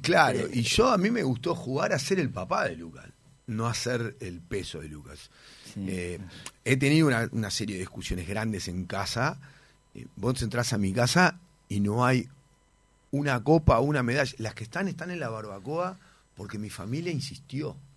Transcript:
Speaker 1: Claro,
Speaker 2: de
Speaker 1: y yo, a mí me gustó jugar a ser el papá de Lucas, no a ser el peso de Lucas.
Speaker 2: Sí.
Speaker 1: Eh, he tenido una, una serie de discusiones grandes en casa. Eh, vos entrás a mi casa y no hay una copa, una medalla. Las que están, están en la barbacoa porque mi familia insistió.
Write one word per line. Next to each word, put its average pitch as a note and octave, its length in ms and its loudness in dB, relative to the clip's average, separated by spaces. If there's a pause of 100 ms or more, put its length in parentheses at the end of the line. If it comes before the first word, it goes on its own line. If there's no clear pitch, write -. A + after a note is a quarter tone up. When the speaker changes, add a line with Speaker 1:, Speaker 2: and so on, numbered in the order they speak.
Speaker 1:
Claro, D3+ 460 4
Speaker 2:
de B2+ 120 -2
Speaker 1:
y A#2 40 2
yo, A3+ 260 4
a A3 80 6
mí F#3+ 140 4
me A#3 100 0
gustó C3 320 0
jugar E3+ 400 0
a D3 60 0
ser F#3+ 200 0
el C3 120 2
papá C#3 360 -2
de E2+ 80 -4
Lucas, E2 300 -14 (400)
no A#2 220 -2
a A#2 80 -2
ser A#2+ 440 -4
el F2+ 220 -10
peso F2 380 -8
de D#2 100 -10
Lucas. D2+ 400 -16 (420)
Speaker 2:
Sí. G2 160 -8
Speaker 1:
Eh, F2+ 320 -6 (460)
he C#3 120 4
tenido D3+ 300 6
una, A#2 240 2
una G#2+ 200 -2
serie G2+ 240 -4
de F#2 60 -6
discusiones F2+ 460 -8
grandes G#2 400 -4
en F2+ 180 -4
casa. A#2 540 -2 (540)
Eh, - 220 -16
vos B2 260 -2
entrás A#2+ 320 -2
a G#2 60 0
mi F#2+ 120 2
casa B2 460 4 (300)
y G2+ 140 0
no G#2 220 2
hay B2+ 240 4 (840)
una C#3 320 0
copa, D3+ 360 6
una C#3+ 220 2
medalla. C3 380 2
Las A2 160 -6
que - 80 -10
están, F#3 240 -4
están E3+ 240 -8
en F3 80 -6
la B2+ 100 -4
barbacoa A2+ 720 -6 (360)
porque G#2 220 -10
mi G#2 140 -8
familia D3+ 400 -6
insistió. C3+ 680 -8 (200)